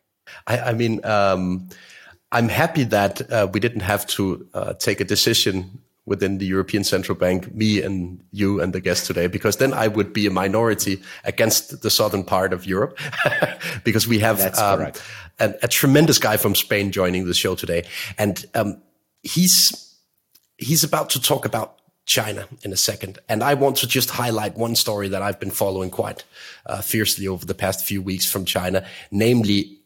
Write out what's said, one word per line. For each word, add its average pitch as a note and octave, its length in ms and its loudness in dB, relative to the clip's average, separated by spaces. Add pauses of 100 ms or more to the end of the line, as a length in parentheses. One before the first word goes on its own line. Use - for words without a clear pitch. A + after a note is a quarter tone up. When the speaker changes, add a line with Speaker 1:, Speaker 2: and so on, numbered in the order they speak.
(480)
Speaker 1:
I, B2 120 2
I B2 140 0
mean, A2+ 320 0
um, F#2 640 2 (640)
I'm A#2 180 2
happy D3 360 2
that, G2+ 460 0
uh, G#2+ 220 2
we G#2+ 60 0
didn't A#2 220 -2
have G2+ 260 0
to, - 460 -4
uh, G2+ 200 -4
take - 260 -2
a G2+ 60 -2
decision G2 720 0 (280)
within G2 320 -2
the F#2+ 60 -4
European G2 380 0
Central F#2+ 340 0
Bank, F2+ 360 0
me G#2+ 280 2
and F2+ 500 -6
you G2 300 0
and F#2 120 -2
the F#2 80 -6
guest F2+ 240 -2
today, F2+ 220 0
because G2 300 -2
then C3+ 160 2
I A2 160 0
would G#2 220 0
be G#2 140 0
a G2 60 2
minority G2 720 0 (220)
against - 600 -2
the A2 60 0
southern G2+ 340 2
part F#2 300 0
of F2+ 120 -6
Europe, G2 320 -2 (420)
<laughs> - 440 -4
because G#2+ 240 2
we A#2 120 4
have, G#2+ 200 2
Speaker 2:
That's F#2+ 200 0
Speaker 1:
um, G2 200 2
Speaker 2:
correct. - 240 -6 (360)
Speaker 1:
a, G#2+ 220 2
a A#2+ 60 0
tremendous D3 500 6
guy G#2+ 200 2
from G2+ 180 2
Spain G2+ 360 0
joining F#2 340 0
the F2+ 80 0
show F#2 220 0
today. E2+ 300 -2 (320)
And, G2+ 260 0 (120)
um, G#2 260 -2 (400)
he's, - 720 2 (640)
he's D3+ 260 0
about D#3 280 0
to C#3+ 100 -2
talk C3+ 240 2
about A2+ 300 -4 (300)
China G#2 420 -2 (160)
in G2+ 80 -8
a F#2 60 -6
second. F#2+ 500 -4
And A2 160 0
I C#3+ 100 4
want C3+ 240 4
to B2 100 0
just B2 240 0
highlight A2 440 -2
one A#2 200 -2
story G2+ 340 0
that F#2+ 120 -4
I've G2 200 -4
been G2 100 -6
following F#2+ 380 -2
quite, - 340 -6 (420)
uh, - 160 -6
fiercely G2+ 460 -2
over F#2 180 -6
the F#2 100 -6
past F#2+ 300 -4
few G2 160 -4
weeks F#2+ 240 -4
from F#2+ 200 -2
China, F#2 400 -2 (260)
namely G#2+ 760 2